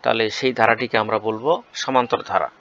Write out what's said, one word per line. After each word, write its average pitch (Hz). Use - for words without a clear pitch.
তাহলে 113
সেই 131
ধারাটিকে 117
আমরা 110
বলবো 113
সমান্তর 123
ধারা। 85